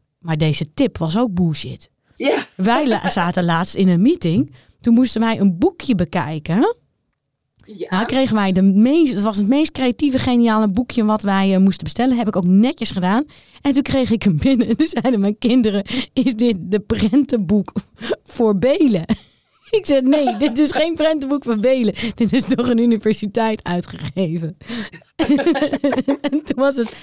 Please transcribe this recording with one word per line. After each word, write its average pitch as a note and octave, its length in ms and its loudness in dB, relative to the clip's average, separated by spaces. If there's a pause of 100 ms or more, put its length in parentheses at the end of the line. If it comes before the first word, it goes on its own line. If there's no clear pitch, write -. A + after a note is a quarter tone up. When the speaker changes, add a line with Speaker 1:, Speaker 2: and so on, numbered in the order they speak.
(200)
Speaker 1:
maar D#3+ 180 -6
deze D3+ 360 -2
tip - 240 -2
was D#3+ 200 -2
ook A#3+ 160 -2
bullshit." D#3+ 560 -4 (260)
Speaker 2:
Ja. C#4 300 -2 (100)
Speaker 1:
Wij A#3+ 320 0
la-, G3+ 220 -2
zaten F3+ 360 -2
laatst E3+ 300 -2
in G3 120 2
een F3 140 4
meeting. A#3+ 540 0 (260)
Toen A#3 120 2
moesten A#3 280 2
wij A3+ 180 0
een F#3+ 180 2
boekje C4+ 380 0
bekijken. E3 800 -2 (920)
Speaker 2:
Ja. - 240 -12
Speaker 1:
Nou, F#3+ 160 0
kregen B3 300 0
wij G3 160 0
de F#3 100 2
meest, A#3+ 520 4
het G3+ 100 -4
was G#3 140 -2
het G3+ 100 0
meest D4 240 2
creatieve, C4 480 0
geniale A#3 500 2
boekje A3+ 360 -2
wat G#3+ 160 0
wij, G3 320 0
eh, F#3 60 4
moesten F#3+ 240 2
bestellen. B3 340 0
Heb A3+ 100 -2
ik G#3+ 80 -4
ook F3+ 100 0
netjes G#3+ 460 2
gedaan. G3 320 0 (380)
En C#4+ 120 0
toen C4+ 100 2
kreeg B3+ 280 0
ik A3+ 120 0
hem F3 140 2
binnen. A#3+ 300 2
<laughs> - 20 -6
En A#3 80 0
toen D#4+ 100 0
zeiden A#3+ 320 0
mijn G3+ 180 0
kinderen, G#3+ 460 2 (300)
"Is B3+ 220 0
dit A#3 240 0
de F#3 200 -2
prentenboek G#3+ 920 0 (540)
voor G#3+ 320 0
Belen?" B3+ 520 2
<laughs> A3 80 0 (520)
Ik G#4 160 -2
zei, C4+ 160 2
"Nee, C4 360 2
dit B3+ 220 -2
is D4+ 120 2
geen E4 240 -2
prentenboek D4 480 -2
voor A3+ 160 -4
Belen. B3 340 0 (220)
Dit A3 180 0
is C4 120 0
door B3 240 -2
een A#3 80 2
universiteit A3 840 0
uitgegeven." F3 960 -6 (580)
<laughs> - 120 -2 (960)
En D4 220 -4
toen - 120 -6
was C#4 200 0
het, A#3 280 -6